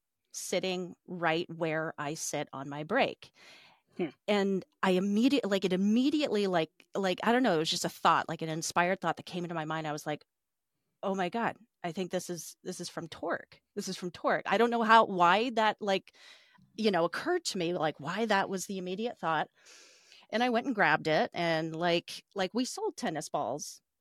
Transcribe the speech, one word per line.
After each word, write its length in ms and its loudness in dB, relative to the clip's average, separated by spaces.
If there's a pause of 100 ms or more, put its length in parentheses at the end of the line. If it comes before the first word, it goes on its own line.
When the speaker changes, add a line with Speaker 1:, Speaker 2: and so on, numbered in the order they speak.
(340)
Speaker 1:
sitting 640 -4 (120)
right 460 -2
where 440 -4
I 180 -6
sit 380 -6
on 160 -10
my 140 -10
break. 480 -2 (680)
Speaker 2:
Hmm. 120 -2 (180)
Speaker 1:
And 360 2 (200)
I 80 4
immediate-, 580 2
like, 160 0
it 80 2
immediately, 760 2
like, 220 2 (260)
like, 280 0
I 80 4
don't 120 4
know, 120 4
it 40 4
was 100 0
just 160 -2
a 40 -2
thought, 400 2
like, 120 -6
an 80 -4
inspired 520 0
thought 160 0
that 80 -14
came 180 -8
into 120 -6
my 100 -4
mind. 220 -4
I 40 -4
was 140 -6
like, 180 -6 (800)
"Oh 120 -2
my 140 -2
God, 280 -2 (260)
I 100 -6
think 180 -6
this 180 -4
is, 340 -10
this 180 -8
is 80 -8
from 200 -10
Torque. 520 -8 (140)
This 140 -8
is 80 -8
from 140 -8
Torque." 360 0
I 100 2
don't 140 4
know 120 0
how, 220 8
why 460 4
that, 300 2
like, 320 -2 (640)
you 160 2
know, 140 4
occurred 420 -2
to 120 -6
me, 140 0
like, 260 -2
why 280 -4
that 220 2
was 180 -6
the 120 -6
immediate 400 -6
thought. 300 0 (800)
And 120 0
I 60 2
went 180 0
and 80 -2
grabbed 320 4
it, 260 2
and, 420 -2
like, 480 -2 (120)
like, 180 -4
we 120 0
sold 320 -6
tennis 320 -6
balls 520 -6 (200)